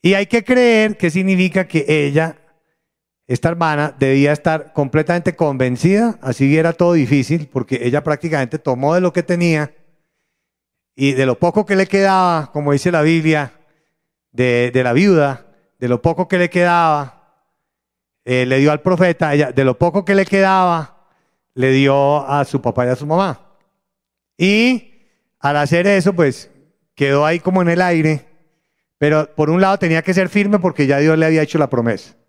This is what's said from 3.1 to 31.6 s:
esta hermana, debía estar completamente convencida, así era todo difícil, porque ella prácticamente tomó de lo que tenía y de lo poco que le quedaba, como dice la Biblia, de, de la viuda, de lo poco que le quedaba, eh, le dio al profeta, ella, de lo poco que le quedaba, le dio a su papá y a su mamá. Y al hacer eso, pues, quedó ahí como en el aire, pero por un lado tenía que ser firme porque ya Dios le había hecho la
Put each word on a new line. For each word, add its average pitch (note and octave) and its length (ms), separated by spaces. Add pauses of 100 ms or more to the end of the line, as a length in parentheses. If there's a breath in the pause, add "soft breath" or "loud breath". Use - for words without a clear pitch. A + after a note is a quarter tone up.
esta C3 220
hermana, D3+ 480
debía C#3 340
estar D#3 400
completamente D#3 640
convencida, D#3 880
así C3+ 360
era E3 160
todo F3 200
difícil, D3 580
porque B2 320
ella C3 200
prácticamente D3+ 560
tomó C#3 360
de F#3 60
lo F3+ 100
que F3 120
tenía E3+ 500 (1200)
y C3+ 180
de C3 120
lo B2 120
poco F3 280
que G3 100
le F#3+ 120
quedaba, F#3 640
como D3 200
dice C#3+ 200
la D#3+ 100
Biblia, D#3 520 (800)
de, B2 420
de B2+ 100
la A#2+ 100
viuda, D3+ 520 (340)
de B2 100
lo A#2+ 120
poco E3+ 260
que F#3+ 100
le F3+ 120
quedaba, E3+ 880 (880)
eh, B2+ 220
le C3 140
dio D3 120
al D3+ 100
profeta, F3 520
ella, D3 180
de C3+ 140
lo B2+ 120
poco F3 280
que G3 100
le G3 100
quedaba, F#3+ 840 (480)
le C3 160
dio C#3 540
a C#3 200
su C3 160
papá B2 240
y B2 40
a B2+ 60
su D3 100
mamá. E3 520 (800)
Y A3 560 (460)
al C#3+ 180
hacer E3 300
eso, G3 260
pues, D#3 360 (460)
quedó C#3 300
ahí E3 140
como F#3 220
en F3 80
el E3+ 120
aire, D#3+ 480 (680)
pero D3+ 340
por D3+ 160
un F3 120
lado F#3+ 180
tenía D#3+ 240
que F#3 100
ser F#3 160
firme G3+ 300
porque E3 260
ya C#3 140
Dios D#3 180
le D#3+ 80
había D#3+ 160
hecho D3+ 160
la C#3+ 120